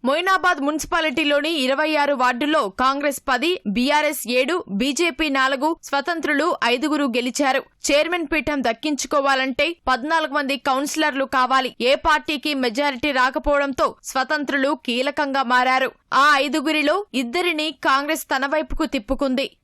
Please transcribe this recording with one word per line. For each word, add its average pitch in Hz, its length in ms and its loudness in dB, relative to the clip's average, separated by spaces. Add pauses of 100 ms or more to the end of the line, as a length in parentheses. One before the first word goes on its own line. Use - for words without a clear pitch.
మొయినాబాద్ 359 580 2
మున్సిపాలిటీలోని 302 840 0 (120)
ఇరవై 269 240 0 (140)
ఆరు 285 180 2
వార్డుల్లో 269 420 2 (200)
కాంగ్రెస్ 277 380 0 (100)
పది, 254 200 0 (260)
బీఆర్ఎస్ 294 460 0 (180)
ఏడు, 302 160 0 (260)
బీజేపీ 302 460 0 (100)
నాలుగు, 269 320 0 (180)
స్వతంత్రులు 294 600 0 (260)
ఐదుగురు 285 320 -2 (100)
గెలిచారు. 254 460 0 (260)
చైర్మన్ 320 440 2
పీఠం 294 360 -2
దక్కించుకోవాలంటే 269 960 0 (240)
పద్నాలుగు 285 480 0
మంది 277 180 -2 (140)
కౌన్సిలర్లు 277 560 0 (120)
కావాలి. 262 340 2 (180)
ఏ - 20 4 (160)
పార్టీకి 302 460 0 (100)
మెజారిటీ 262 460 0 (100)
రాకపోవడంతో 277 680 0 (240)
స్వతంత్రులు 277 600 0 (160)
కీలకంగా 277 560 -2 (100)
మారారు. 254 360 2 (340)
ఆ - 20 6 (200)
ఐదుగురిలో 302 500 0 (260)
ఇద్దరిని 311 460 -2 (220)
కాంగ్రెస్ 285 340 0 (100)
తన 269 200 -2
వైపుకు 311 400 -2
తిప్పుకుంది. 262 520 -2 (180)